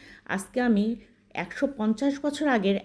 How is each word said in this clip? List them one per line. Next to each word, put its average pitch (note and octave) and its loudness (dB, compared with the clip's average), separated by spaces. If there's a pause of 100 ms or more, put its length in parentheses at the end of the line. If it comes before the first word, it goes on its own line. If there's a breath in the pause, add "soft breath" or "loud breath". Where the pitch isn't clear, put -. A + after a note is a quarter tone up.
(260 loud breath)
আজকে - -6
আমি A3 4 (500 loud breath)
একশো F#3 -2 (100)
পঞ্চাশ A3 0
বছর D4 -2
আগের G3+ 2